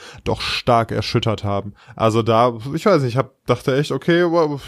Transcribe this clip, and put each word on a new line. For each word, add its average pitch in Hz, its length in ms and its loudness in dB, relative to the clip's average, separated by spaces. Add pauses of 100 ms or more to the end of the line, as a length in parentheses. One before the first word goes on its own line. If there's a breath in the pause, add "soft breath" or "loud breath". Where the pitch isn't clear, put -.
(240 loud breath)
doch - 180 -4
stark - 500 0
erschüttert 110 520 -2
haben. 101 300 -4 (220 loud breath)
Also 113 280 2
da, 117 340 2 (160)
ich 160 120 -2
weiß 175 180 4
nicht, 120 100 -2
ich 127 40 -2
hab, - 280 -6
dachte 127 320 0
echt, 147 140 -2
okay, 170 380 2
wow, 151 380 0